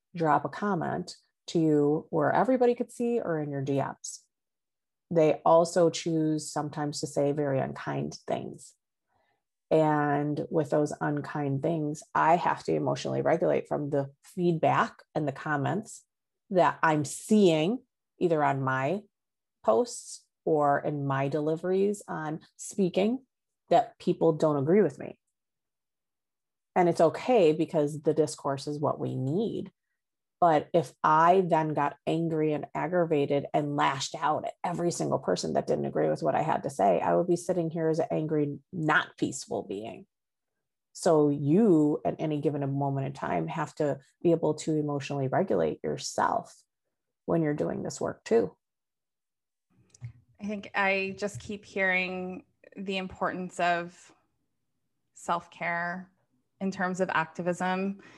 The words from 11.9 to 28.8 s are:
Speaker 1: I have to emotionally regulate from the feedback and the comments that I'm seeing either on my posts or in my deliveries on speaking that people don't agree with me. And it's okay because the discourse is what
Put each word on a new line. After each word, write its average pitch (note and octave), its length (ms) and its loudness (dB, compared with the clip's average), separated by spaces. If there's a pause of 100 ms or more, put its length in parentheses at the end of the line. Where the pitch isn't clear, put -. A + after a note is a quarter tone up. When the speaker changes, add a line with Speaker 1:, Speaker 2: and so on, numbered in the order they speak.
Speaker 1:
I D#3 220 4
have D#3 300 -2
to E3 80 -2
emotionally C#3 480 -2
regulate D3+ 460 0
from D3 220 -4
the C#3 200 -2 (140)
feedback D#3+ 720 0 (220)
and D3+ 120 -2
the C3+ 40 -4
comments D3 720 -4 (480)
that E3 300 4
I'm D#3 240 2
seeing F#3+ 760 2 (400)
either E3 240 2
on C#3 200 2
my C3+ 380 0 (640)
posts - 600 -2 (220)
or D3 340 4
in D3 260 -4
my C#3 220 0
deliveries F3+ 800 -2
on D#3+ 320 -8 (180)
speaking G3+ 600 0 (500)
that - 300 4
people E3 340 2
don't D3+ 240 2
agree E3 240 4
with D3 160 0
me. - 220 -14 (1600)
And F3+ 140 4
it's E3 120 2
okay E3 500 4
because D3+ 500 0
the D#3 120 2
discourse D3 520 -2
is D3 140 -6
what C3 200 -2